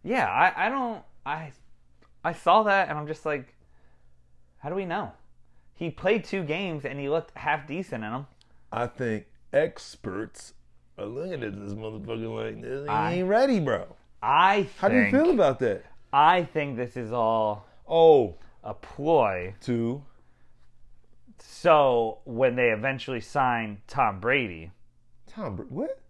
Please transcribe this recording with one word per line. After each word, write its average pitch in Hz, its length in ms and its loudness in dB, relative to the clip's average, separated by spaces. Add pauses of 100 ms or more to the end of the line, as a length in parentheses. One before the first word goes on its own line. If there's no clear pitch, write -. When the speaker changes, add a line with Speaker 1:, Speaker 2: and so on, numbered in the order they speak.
Speaker 1:
Yeah, 202 260 0
I, 170 380 2
I - 20 0
don't, 247 320 -4 (240)
I, 151 260 -8 (720)
I 170 100 0
saw 196 300 6
that 196 260 4
and 151 80 -4
I'm 151 100 -8
just 151 180 -10
like, 147 300 -4 (1040)
how 143 100 -10
do 175 60 -6
we 196 100 -4
know? 175 260 -6 (640)
He 170 160 -6
played 202 340 0
two 196 200 -4
games 160 420 -6
and 139 140 -8
he 139 100 -4
looked 160 280 -4
half 147 300 -4
decent 151 380 -8
in 110 80 -8
'em. 139 140 -10 (440)
Speaker 2:
I 120 160 -2
think 113 380 -4 (280)
experts - 1000 -4 (440)
are 101 80 -8
looking 139 380 -8
at 101 160 -6
this 101 140 -10
motherfucker 110 600 -8 (200)
like, 110 80 -14
"This, 131 220 -10
he 147 60 -8
Speaker 1:
I, 107 260 -2
Speaker 2:
ain't 180 120 -2
ready, 233 320 2
bro." 113 260 -2 (380)
Speaker 1:
I 185 440 4 (120)
Speaker 2:
How 196 80 0
do 233 80 4
you 247 80 6
Speaker 1:
think, 202 120 2
Speaker 2:
feel 320 160 4
about 170 280 4
that? 107 240 0 (300)
Speaker 1:
I 165 300 6
think 143 340 -4
this 123 180 -6
is 117 160 -8
all 110 560 0 (200)
Speaker 2:
Oh. 151 480 6 (280)
Speaker 1:
a 107 100 -10
ploy. 104 880 0
Speaker 2:
To? 120 400 -2 (1400)
Speaker 1:
So 131 840 2
when 120 320 0
they 123 140 2
eventually 123 520 -4
sign 117 680 -2
Tom 110 340 -2
Brady. 101 500 -4 (560)
Speaker 2:
Tom 147 300 -10
Br-, - 60 -10
what? 311 360 -8 (100)